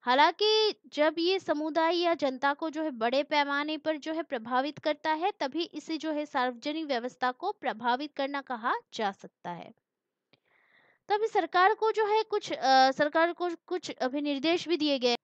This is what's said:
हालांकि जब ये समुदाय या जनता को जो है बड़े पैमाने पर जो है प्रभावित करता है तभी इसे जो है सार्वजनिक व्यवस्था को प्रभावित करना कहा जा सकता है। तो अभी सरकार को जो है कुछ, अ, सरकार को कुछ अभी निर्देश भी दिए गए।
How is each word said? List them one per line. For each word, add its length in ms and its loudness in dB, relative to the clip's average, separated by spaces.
हालांकि 720 4
जब 240 2
ये 220 0
समुदाय 580 0
या 160 2
जनता 400 0
को 160 -4
जो 140 -4
है 80 -2
बड़े 320 0
पैमाने 540 0
पर 200 -2
जो 160 -6
है 100 -4
प्रभावित 560 -2
करता 320 -2
है 280 0
तभी 240 -2
इसे 340 -8
जो 140 -4
है 140 -2
सार्वजनिक 600 -4
व्यवस्था 460 -2
को 200 -6
प्रभावित 640 -2
करना 260 -4
कहा 320 -4
जा 180 -2
सकता 400 -14
है। 200 -12
तो 60 2
अभी 120 0
सरकार 460 2
को 180 0
जो 140 0
है 180 2
कुछ, 300 -4
अ, 380 4
सरकार 420 0
को 160 -4
कुछ 240 -6
अभी 300 -4
निर्देश 460 0
भी 100 0
दिए 220 2
गए। 240 2